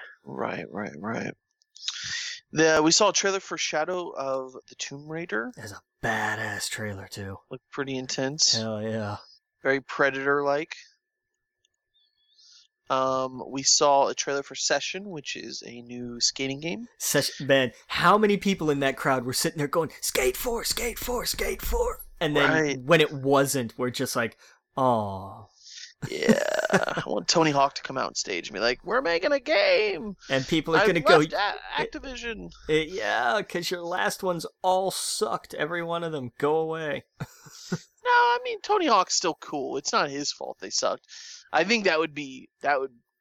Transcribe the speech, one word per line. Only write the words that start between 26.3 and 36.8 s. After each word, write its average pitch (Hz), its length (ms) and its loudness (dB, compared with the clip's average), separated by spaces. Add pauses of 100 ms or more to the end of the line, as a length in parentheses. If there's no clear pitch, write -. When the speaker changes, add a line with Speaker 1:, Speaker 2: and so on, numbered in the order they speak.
Speaker 2:
<laughs> - 20 0
Speaker 1:
I - 360 0
want - 200 -4
Tony 160 220 4
Hawk 139 260 4
to - 60 -10
come 135 160 -8
out 120 80 -2
on 69 100 -6
stage - 340 -4
and - 40 -12
be 95 60 -4
like, 120 240 0
"We're 214 180 0
making - 300 0
a 277 80 2
game! 311 760 2 (140)
Speaker 2:
And 135 180 0
people 165 280 2
are 180 60 8
Speaker 1:
I've 214 60 6
Speaker 2:
gonna 175 120 4
go, - 180 8
Speaker 1:
left - 160 4
A-, - 480 -2
Speaker 2:
"It, 466 100 -4
Speaker 1:
Activision!" 233 600 -10 (180)
Speaker 2:
it, 156 200 2
yeah, 214 520 0
'cause 175 300 -4
your 175 100 -4
last 180 400 -2
ones 180 240 0 (160)
all 185 300 2
sucked, - 640 -4
every 160 260 -2
one 170 220 -4
of 165 80 -4
them. 131 260 -6
Go 151 200 2
away." 160 480 -2 (140)